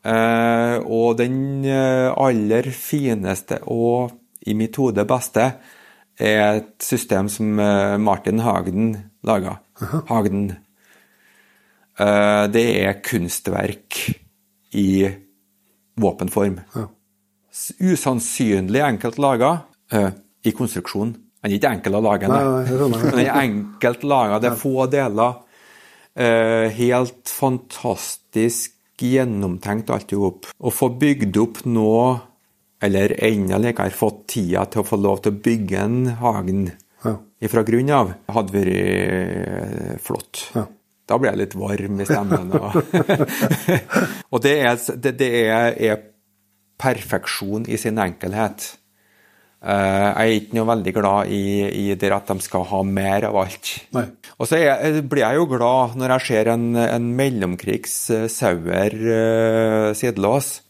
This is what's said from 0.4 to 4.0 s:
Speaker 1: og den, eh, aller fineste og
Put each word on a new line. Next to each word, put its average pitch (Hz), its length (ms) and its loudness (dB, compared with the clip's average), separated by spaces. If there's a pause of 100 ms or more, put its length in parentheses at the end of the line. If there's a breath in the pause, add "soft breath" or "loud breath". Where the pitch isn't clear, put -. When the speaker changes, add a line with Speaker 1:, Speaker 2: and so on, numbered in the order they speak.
Speaker 1:
og 113 340 2
den, 123 200 0 (260)
eh, 131 500 2
aller 120 600 2
fineste 110 920 -4
og 120 500 0 (300)